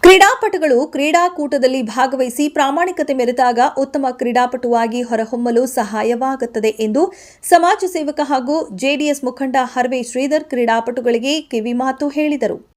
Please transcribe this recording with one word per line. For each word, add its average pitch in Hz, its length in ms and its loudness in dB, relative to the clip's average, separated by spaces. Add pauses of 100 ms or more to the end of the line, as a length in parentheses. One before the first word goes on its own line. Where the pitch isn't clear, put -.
ಕ್ರೀಡಾಪಟುಗಳು 381 800 6
ಕ್ರೀಡಾಕೂಟದಲ್ಲಿ 294 920 0
ಭಾಗವಹಿಸಿ 254 680 -2
ಪ್ರಾಮಾಣಿಕತೆ 302 640 0
ಮೆರೆದಾಗ 247 460 0 (180)
ಉತ್ತಮ 277 340 -2
ಕ್ರೀಡಾಪಟುವಾಗಿ 247 880 -2
ಹೊರಹೊಮ್ಮಲು 240 640 -2
ಸಹಾಯವಾಗುತ್ತದೆ 233 1000 -4
ಎಂದು 220 460 0 (300)
ಸಮಾಜ 359 440 4
ಸೇವಕ 302 360 -6
ಹಾಗೂ 269 540 -4
ಜೆಡಿಎಸ್ 277 460 0
ಮುಖಂಡ 247 400 -4
ಹರ್ವೆ 247 400 -2
ಶ್ರೀಧರ್ 277 400 -2
ಕ್ರೀಡಾಪಟುಗಳಿಗೆ 240 960 0
ಕಿವಿಮಾತು 254 680 -2
ಹೇಳಿದರು. 294 680 -2